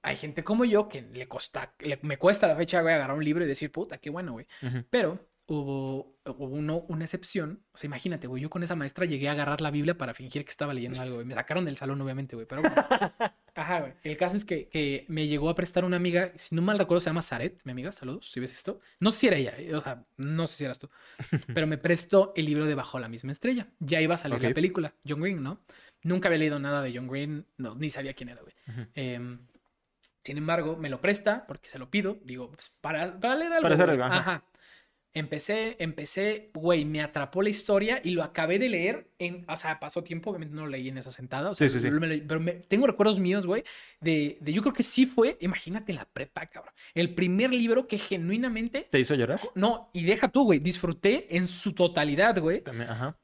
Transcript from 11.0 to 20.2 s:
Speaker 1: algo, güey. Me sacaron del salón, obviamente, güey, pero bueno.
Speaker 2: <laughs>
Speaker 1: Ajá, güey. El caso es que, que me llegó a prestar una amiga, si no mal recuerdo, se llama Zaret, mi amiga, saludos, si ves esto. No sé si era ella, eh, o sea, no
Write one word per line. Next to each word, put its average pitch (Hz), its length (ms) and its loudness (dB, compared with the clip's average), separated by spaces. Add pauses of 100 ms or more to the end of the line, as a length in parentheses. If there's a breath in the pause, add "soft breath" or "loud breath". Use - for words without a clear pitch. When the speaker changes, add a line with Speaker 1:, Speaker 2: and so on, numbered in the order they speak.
Speaker 1:
algo, 127 160 -6
güey. 117 100 -8
Me 127 80 -10
sacaron 156 300 -2
del 139 120 -4
salón, 139 240 -4
obviamente, 135 340 -6
güey, 113 140 -12
pero 143 140 -4
bueno. 302 120 2
Speaker 2:
<laughs> 240 640 0 (180)
Speaker 1:
Ajá, 165 260 -2
güey. 135 120 -8 (100)
El 151 140 -6
caso 180 200 0
es 208 80 -2
que, 160 240 -4
que 143 380 -2
me 156 220 -2
llegó 147 220 2
a 165 40 0
prestar 175 300 0
una 180 140 2
amiga, 175 380 2
si - 200 -8
no 165 60 2
mal 208 180 2
recuerdo, 175 200 4
se 165 100 -2
llama 160 120 0
Zaret, 123 420 -6
mi 135 60 -10
amiga, 127 220 -8
saludos, 127 360 -10
si - 120 -8
ves 127 100 -6
esto. - 300 -10 (180 soft breath)
No 214 140 4
sé - 80 0
si 262 80 6
era 180 80 6
ella, 131 220 -2
eh, 170 180 -8
o 151 60 -2
sea, 123 220 -10 (120)
no 156 320 -2